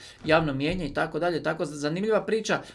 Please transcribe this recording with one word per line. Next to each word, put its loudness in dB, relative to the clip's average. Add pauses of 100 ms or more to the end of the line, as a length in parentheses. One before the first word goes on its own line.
(260)
javno 4
mijenje?” -2
i -6
tako -2
dalje. 0
Tako 0
zanimljiva 0
priča. 0 (160)